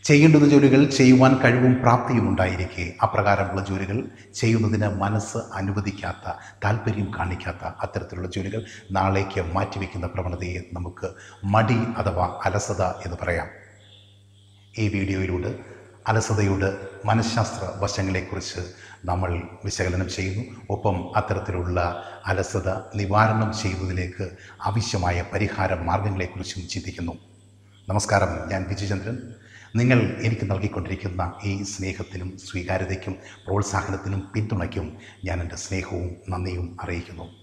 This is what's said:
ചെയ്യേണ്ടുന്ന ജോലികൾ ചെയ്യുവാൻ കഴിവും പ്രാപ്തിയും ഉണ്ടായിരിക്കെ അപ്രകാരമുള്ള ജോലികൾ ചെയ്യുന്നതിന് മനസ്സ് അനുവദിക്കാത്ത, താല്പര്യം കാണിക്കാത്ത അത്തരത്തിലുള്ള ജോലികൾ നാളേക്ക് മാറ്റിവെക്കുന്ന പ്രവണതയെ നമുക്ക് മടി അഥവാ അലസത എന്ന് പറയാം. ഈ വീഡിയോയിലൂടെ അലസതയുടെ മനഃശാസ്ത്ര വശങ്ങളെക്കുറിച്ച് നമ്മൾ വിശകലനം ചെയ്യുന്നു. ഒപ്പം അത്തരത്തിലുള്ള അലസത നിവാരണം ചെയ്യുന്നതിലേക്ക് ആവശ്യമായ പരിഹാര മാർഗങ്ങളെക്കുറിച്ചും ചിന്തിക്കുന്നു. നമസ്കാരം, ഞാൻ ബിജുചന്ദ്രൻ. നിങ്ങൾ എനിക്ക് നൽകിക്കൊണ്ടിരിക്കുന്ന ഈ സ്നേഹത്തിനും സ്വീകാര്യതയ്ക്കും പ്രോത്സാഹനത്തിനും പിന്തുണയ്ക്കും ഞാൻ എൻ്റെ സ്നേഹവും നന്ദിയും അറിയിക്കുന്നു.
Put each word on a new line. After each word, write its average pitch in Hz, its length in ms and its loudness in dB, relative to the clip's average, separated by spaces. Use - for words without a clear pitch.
ചെയ്യേണ്ടുന്ന 147 460 10
ജോലികൾ 139 360 10
ചെയ്യുവാൻ 131 560 8
കഴിവും 123 400 6
പ്രാപ്തിയും 117 480 4
ഉണ്ടായിരിക്കെ 92 640 -2
അപ്രകാരമുള്ള 98 600 2
ജോലികൾ 98 440 -4
ചെയ്യുന്നതിന് 107 540 2
മനസ്സ് 101 500 -2
അനുവദിക്കാത്ത, 98 800 -4
താല്പര്യം 101 540 0
കാണിക്കാത്ത 90 440 -6
അത്തരത്തിലുള്ള 92 680 -8
ജോലികൾ 98 360 -6
നാളേക്ക് 95 500 2
മാറ്റിവെക്കുന്ന 90 680 -4
പ്രവണതയെ 87 520 -6
നമുക്ക് 87 360 -8
മടി 110 340 4
അഥവാ 90 480 0
അലസത 95 380 0
എന്ന് 90 380 -4
പറയാം. 82 260 -2
ഈ 107 100 2
വീഡിയോയിലൂടെ 95 720 -2
അലസതയുടെ 101 680 2
മനഃശാസ്ത്ര 110 760 0
വശങ്ങളെക്കുറിച്ച് 95 920 -4
നമ്മൾ 90 360 -2
വിശകലനം 92 440 -2
ചെയ്യുന്നു. 95 600 -6
ഒപ്പം 95 480 -2
അത്തരത്തിലുള്ള 87 840 -2
അലസത 95 440 -2
നിവാരണം 107 680 2
ചെയ്യുന്നതിലേക്ക് 92 680 -4
ആവശ്യമായ 90 680 0
പരിഹാര 98 400 0
മാർഗങ്ങളെക്കുറിച്ചും 92 960 -4
ചിന്തിക്കുന്നു. 85 460 -8
നമസ്കാരം, 98 600 2
ഞാൻ 95 140 -4
ബിജുചന്ദ്രൻ. 98 540 -6
നിങ്ങൾ 120 460 4
എനിക്ക് 110 300 0
നൽകിക്കൊണ്ടിരിക്കുന്ന 92 840 -4
ഈ 98 200 -2
സ്നേഹത്തിനും 95 720 -8
സ്വീകാര്യതയ്ക്കും 92 760 -4
പ്രോത്സാഹനത്തിനും 98 880 -4
പിന്തുണയ്ക്കും 90 640 -4
ഞാൻ 82 160 -2
എൻ്റെ 85 140 -6
സ്നേഹവും 90 600 -6
നന്ദിയും 90 520 -6
അറിയിക്കുന്നു. 85 600 -8